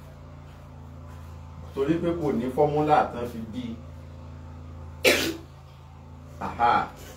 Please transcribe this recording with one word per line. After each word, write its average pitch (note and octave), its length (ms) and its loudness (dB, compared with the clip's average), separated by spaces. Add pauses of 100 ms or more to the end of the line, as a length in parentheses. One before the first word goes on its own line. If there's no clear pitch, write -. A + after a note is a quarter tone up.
(1700)
Torí C#3+ 260 2
pé E3+ 180 2
kò E3 180 0
ní A#2 180 2
fọ́múlà D3+ 580 6
tán A#2+ 200 -4
fi A2+ 140 -8
bí. A#2+ 240 -6 (2750)
Aha. A#2 360 4 (440)